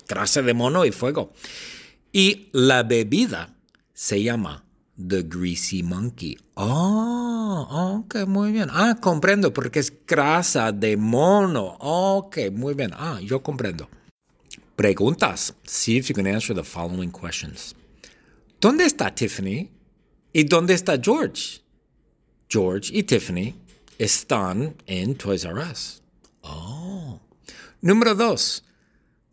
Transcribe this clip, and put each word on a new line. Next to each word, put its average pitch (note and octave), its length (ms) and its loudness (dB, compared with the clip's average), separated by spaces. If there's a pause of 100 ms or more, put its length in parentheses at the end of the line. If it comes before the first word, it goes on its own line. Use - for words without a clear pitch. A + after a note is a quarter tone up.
grasa G2+ 360 0
de A#2+ 100 4
mono C3 320 2
y A#2 60 2
fuego. B2 420 -4 (800)
Y G3 380 4
la B2+ 320 6
bebida A2+ 720 0 (400)
se - 260 -2
llama G#2+ 420 -2 (320)
The F2+ 280 -2
Greasy F2 580 -4
Monkey. F2+ 560 -6 (180)
Oh, G3 1500 -2
ok, G#3 240 -4
muy G3+ 240 2
bien. G#3+ 180 0
Ah, G#3+ 300 2
comprendo, F3+ 540 2
porque C3 260 -2
es C3+ 140 -2 (120)
grasa D3 680 2
de G#2 240 2
mono. B2 840 4
Ok, F3+ 720 0
muy B2+ 220 -4
bien. C3 200 -4
Ah, D#3 300 -6
yo B2+ 180 -2
comprendo. G#2+ 480 -6 (840)
Preguntas. G#2 800 2 (100)
See - 320 -2
if C3 140 0
you - 60 -4
can G2 120 0
answer G#2+ 260 -2
the E2 120 -6
following F2 460 -6
questions. - 600 -12 (840)
¿Dónde C#4+ 240 4
está A#2+ 320 0
Tiffany? G2+ 540 -4 (640)
¿Y D#3 100 4
dónde F3 300 4
está F3 280 0
George? - 600 -2 (880)
George G2 440 0
y G3+ 100 0
Tiffany G2+ 520 0 (420)
están A2 800 -2 (100)
en F#2+ 300 -2
Toys F#2 300 -2
"R" F2 160 -6
Us. - 420 -12 (380)
Oh. C3 800 -12 (580)
Número G#3+ 360 4
dos. G#3 500 0 (680)